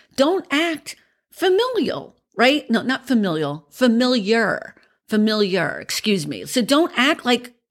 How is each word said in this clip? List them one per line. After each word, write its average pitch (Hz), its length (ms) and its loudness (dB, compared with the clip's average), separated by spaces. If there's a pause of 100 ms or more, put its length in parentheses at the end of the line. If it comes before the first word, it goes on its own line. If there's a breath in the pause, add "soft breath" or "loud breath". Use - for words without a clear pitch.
(180 soft breath)
don't 320 340 2
act 320 460 -4 (340)
familial, 381 840 -2 (180)
right? 285 340 2
No, 226 120 2
not 262 260 -6
familial, 156 640 -2
familiar, 226 1040 0 (320 soft breath)
familiar, 214 720 0
excuse 190 480 -2
me. 101 200 -10
So - 140 -2
don't 277 360 2
act 277 260 0
like 247 300 -2 (180)